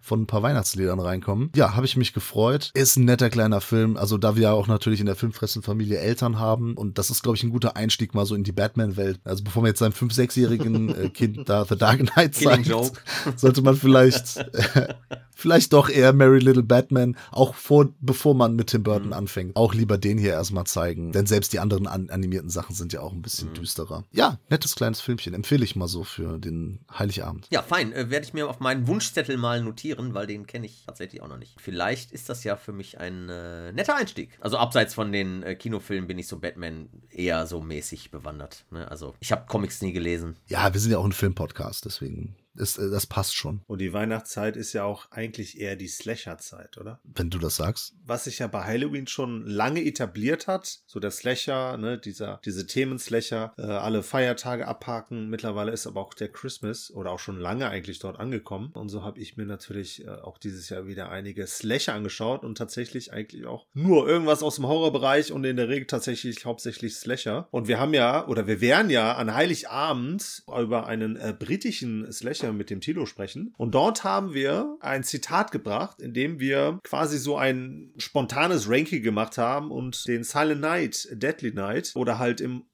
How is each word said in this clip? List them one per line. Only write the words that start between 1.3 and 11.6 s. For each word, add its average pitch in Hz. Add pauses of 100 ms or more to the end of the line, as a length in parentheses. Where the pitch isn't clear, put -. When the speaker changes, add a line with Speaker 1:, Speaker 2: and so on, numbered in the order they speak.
Speaker 1:
Ja, 110
habe 123
ich -
mich 127
gefreut. 117
Ist 135
ein 127
netter 120
kleiner 110
Film. 110
Also 104
da 107
wir 113
ja 107
auch 104
natürlich 107
in 104
der 98
Filmfressen-Familie 107
Eltern 113
haben 117
und 104
das -
ist, 123
glaub 120
ich, -
ein 117
guter 117
Einstieg 110
mal 101
so 101
in 101
die 95
Batman-Welt. 98
Also 95
bevor 104
man 117
jetzt 110
seinem 110
fünf-, 117
sechsjährigen, 117
äh, 95
Kind 110
da 101